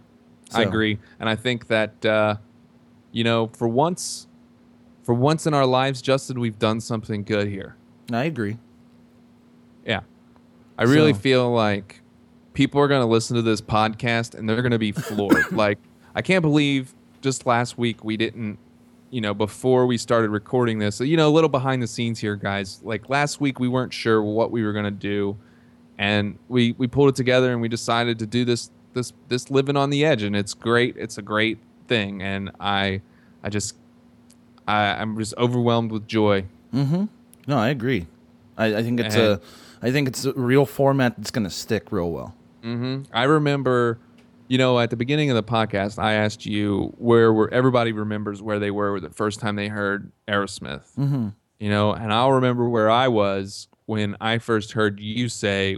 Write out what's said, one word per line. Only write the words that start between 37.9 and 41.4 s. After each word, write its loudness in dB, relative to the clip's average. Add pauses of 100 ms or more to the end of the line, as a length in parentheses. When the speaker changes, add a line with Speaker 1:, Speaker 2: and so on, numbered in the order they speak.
Speaker 2:
I, 2
I 0
think 0
it's -2
Speaker 1:
And 4
Speaker 2:
a, 2 (420)
I -2
think 0
it's -8
a -2
real 2
format 2
that's -12
gonna -2